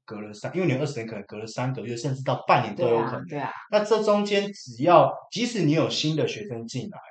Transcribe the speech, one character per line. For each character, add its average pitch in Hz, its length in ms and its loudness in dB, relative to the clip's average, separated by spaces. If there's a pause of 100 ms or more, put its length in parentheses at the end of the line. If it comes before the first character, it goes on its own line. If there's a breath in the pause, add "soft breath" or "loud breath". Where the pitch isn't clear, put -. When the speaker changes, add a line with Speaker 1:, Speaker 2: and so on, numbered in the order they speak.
Speaker 1:
隔 107 160 -10
了 104 120 -12
三， - 220 -8
因 185 60 0
为 175 60 2
你 123 120 4
二 151 60 -2
十 120 140 -6
年 110 60 -6
可 110 100 -10
能 98 120 -10
隔 104 100 -12
了 107 80 -8
三 127 280 -4
个 110 100 -8
月， 120 120 -6
甚 131 200 -4
至 - 80 -6
到 131 240 -2
半 143 160 6
年 104 120 -6
都 170 120 0
有 113 160 4
可 127 80 -2
能。 - 160 -8
Speaker 2:
对 151 100 -8
啊， - 20 -6
对 - 0 -
啊。 127 120 -6 (200)
Speaker 1:
那 208 120 4
这 214 180 2
中 208 240 4
间 202 260 0
只 117 320 -12
要， 165 280 8 (180)
即 233 160 -2
使 220 180 -2
你 147 100 4
有 139 140 2
新 151 280 -2
的 127 120 0
学 107 200 -8
生 113 180 -10
进 117 240 -8
来， - 80 -16 (140)